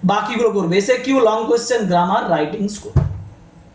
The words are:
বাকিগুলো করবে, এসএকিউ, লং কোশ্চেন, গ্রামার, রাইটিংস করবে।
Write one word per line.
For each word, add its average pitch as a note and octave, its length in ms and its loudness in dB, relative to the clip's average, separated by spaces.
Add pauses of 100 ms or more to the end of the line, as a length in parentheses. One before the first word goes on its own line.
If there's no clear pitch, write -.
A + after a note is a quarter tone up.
বাকিগুলো G#3+ 480 2
করবে, F#3 260 0
এসএকিউ, B3+ 420 0
লং A3+ 280 2
কোশ্চেন, A#3 380 0
গ্রামার, F3+ 460 0
রাইটিংস D#3+ 480 -2
করবে। - 220 0 (720)